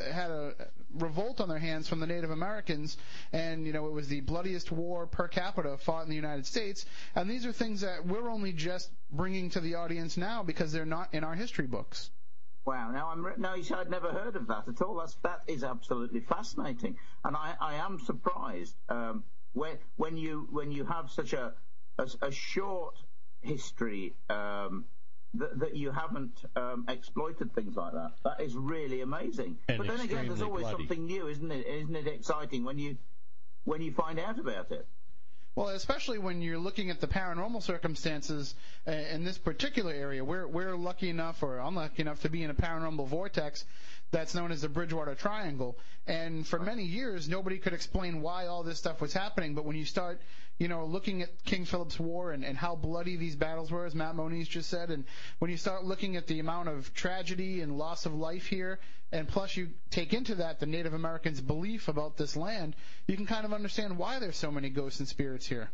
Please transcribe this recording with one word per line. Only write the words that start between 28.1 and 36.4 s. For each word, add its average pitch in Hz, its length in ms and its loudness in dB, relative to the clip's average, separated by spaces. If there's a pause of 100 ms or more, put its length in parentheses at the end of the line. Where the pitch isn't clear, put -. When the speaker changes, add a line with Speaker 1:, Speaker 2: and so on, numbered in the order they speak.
Speaker 2:
That 139 200 0
is 113 120 0
really 135 460 0
amazing. 151 560 -2 (100)
Speaker 3:
And 220 120 2
Speaker 2:
But 202 80 0
then 233 140 0
again, 233 80 0 (180)
there's - 140 0
Speaker 3:
extremely - 20 2
Speaker 2:
always 214 220 0
Speaker 3:
bloody. - 120 0
Speaker 2:
something 165 300 0
new, 180 200 -2
isn't 151 240 -2
it? 131 160 -2
Isn't 151 300 0
it 147 100 -2
exciting 151 580 0
when 139 140 -2
you, 143 200 -2 (680)
when 156 160 0
you 156 120 -2
find 160 280 0
out 220 180 -2
about 104 320 -2
it? - 160 -2 (680)
Speaker 1:
Well, 202 140 0
especially 214 500 0
when 180 220 0